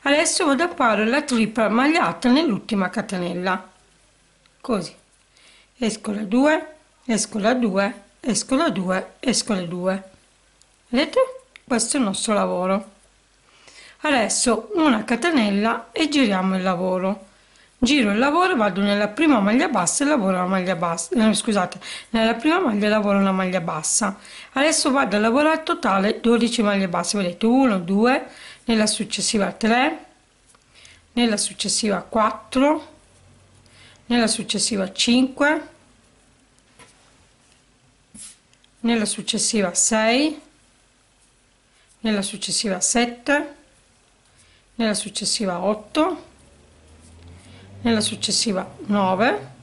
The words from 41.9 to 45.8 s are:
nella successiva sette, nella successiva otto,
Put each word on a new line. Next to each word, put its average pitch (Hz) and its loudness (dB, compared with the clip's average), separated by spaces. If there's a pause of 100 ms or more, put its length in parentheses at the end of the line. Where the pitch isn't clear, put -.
nella 214 0
successiva 196 -4
sette, 240 -2 (1200)
nella 220 0
successiva 190 -4
otto, 254 -2 (1500)